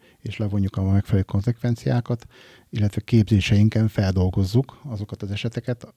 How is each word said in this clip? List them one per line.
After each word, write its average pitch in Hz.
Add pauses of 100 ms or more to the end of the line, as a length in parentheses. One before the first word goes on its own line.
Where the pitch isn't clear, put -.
(180)
és -
levonjuk 101
a 95
megfelelő 98
konzekvenciákat, 120 (440)
illetve 107
képzéseinken 107
feldolgozzuk 95
azokat 107
az 98
eseteket, 117